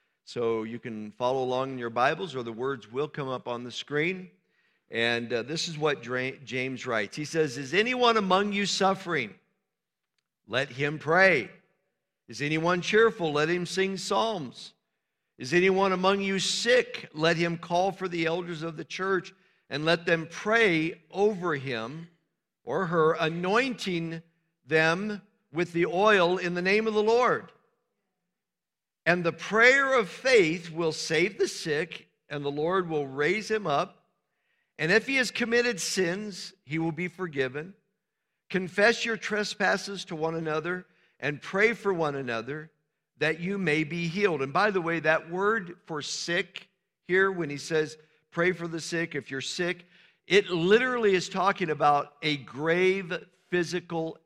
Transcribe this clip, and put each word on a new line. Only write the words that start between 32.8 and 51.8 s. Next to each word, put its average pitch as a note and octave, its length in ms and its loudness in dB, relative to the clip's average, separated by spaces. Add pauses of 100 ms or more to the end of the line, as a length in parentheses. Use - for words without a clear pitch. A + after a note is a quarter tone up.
will D3+ 200 -2
raise D#3 420 0
him A3 160 -2
up. D#3+ 320 -2 (800)
And D#3 120 -2
if A3 160 4
he C4+ 120 0
has B3 140 2
committed A#3+ 500 0
sins, F#3+ 720 -4 (100)
he D3+ 160 -6
will E3 140 -2
be F3 160 -6
forgiven. D3 640 -6 (760)
Confess G3+ 540 2
your A3+ 140 -2
trespasses G3 880 -2
to F3+ 100 -12
one D#3+ 200 -2
another E3 500 -4 (340)
and C#3+ 200 -4
pray G#3+ 340 2
for G3+ 200 -2
one D#3 220 0
another C3+ 560 -6 (480)
that D#3+ 200 0
you F#3+ 200 -4
may D#3 240 2
be E3+ 240 -4
healed." E3+ 340 0
And C3+ 100 -4
by G3 200 2
the F#3+ 100 0
way, E3 180 -2
that D#3 300 2
word F#3+ 560 -2
for D#3 160 -8
sick - 640 -4 (400)
here, F#3+ 240 4
when E3+ 200 -4
he C#3+ 60 -6
says, D#3 380 -2 (360)
"Pray F3 220 2
for E3+ 140 -8
the E3 140 -6
sick," E3 320 -4
if C#3+ 160 -6
you're C3+ 100 -6
sick, F3 460 -4 (400)
it F#3+ 240 4
literally G#3+ 640 4
is F3 160 0
talking F#3+ 400 0
about D3 540 2